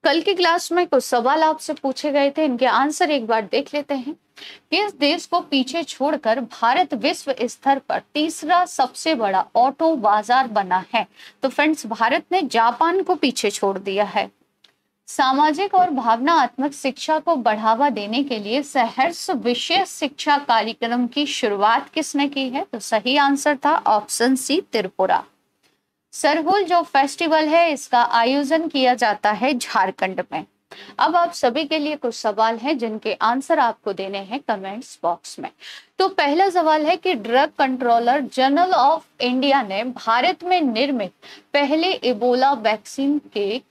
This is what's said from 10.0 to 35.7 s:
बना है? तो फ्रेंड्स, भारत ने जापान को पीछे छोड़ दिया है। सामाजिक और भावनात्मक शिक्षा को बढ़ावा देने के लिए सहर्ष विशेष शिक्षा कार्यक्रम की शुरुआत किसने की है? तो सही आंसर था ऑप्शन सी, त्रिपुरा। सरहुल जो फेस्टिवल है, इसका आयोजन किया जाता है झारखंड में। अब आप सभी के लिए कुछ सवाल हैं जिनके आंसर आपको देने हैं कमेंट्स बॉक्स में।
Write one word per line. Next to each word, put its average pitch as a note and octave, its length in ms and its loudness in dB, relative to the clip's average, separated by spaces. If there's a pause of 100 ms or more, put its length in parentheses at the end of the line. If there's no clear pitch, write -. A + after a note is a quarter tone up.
बना F#3+ 380 -2 (100)
है? - 120 0 (360)
तो C4+ 60 0
फ्रेंड्स, D4 360 0
भारत A3+ 460 0
ने F#4 100 2
जापान D4+ 600 2
को F#4 120 0
पीछे A#3 360 -2
छोड़ G3 260 -2
दिया G3 260 -2
है। G3+ 280 -4 (760)
सामाजिक D4+ 680 0
और F4+ 140 6
भावनात्मक C4 840 0
शिक्षा C#4+ 460 -4
को E4 160 0
बढ़ावा A3+ 540 2
देने A3 340 -4
के B3+ 160 -4
लिए A3 240 -4
सहर्ष C4+ 680 -2
विशेष C#4 600 -2
शिक्षा C#4+ 480 -2
कार्यक्रम A#3 680 -2
की C#4+ 180 -2
शुरुआत G#3+ 640 0
किसने C#4+ 380 -2
की C4+ 220 -6
है? C#4+ 220 -6
तो A#3 80 -10
सही B3 380 -2
आंसर C#4 480 2
था D4+ 220 2
ऑप्शन A3+ 480 2
सी, G#3 260 -2
त्रिपुरा। F#3+ 640 -2 (880)
सरहुल E4 500 0
जो F4 180 2
फेस्टिवल D#4 680 0
है, E4 240 4
इसका B3 320 0
आयोजन C4+ 640 0
किया B3+ 260 2
जाता G#3+ 380 0
है B3 260 0
झारखंड F#3+ 720 -2
में। D#3+ 140 -8 (540)
अब D#4+ 160 2
आप F4 180 2
सभी B3+ 300 0
के D#4 160 -2
लिए D4 160 -4
कुछ A#3 200 -6
सवाल A3 420 0
हैं C4+ 200 -2
जिनके A3 360 -4
आंसर C4 460 0
आपको A3+ 340 -2
देने G3 240 -8
हैं G3 220 -8
कमेंट्स G3+ 640 -8
बॉक्स - 360 -6
में। - 120 -10 (480)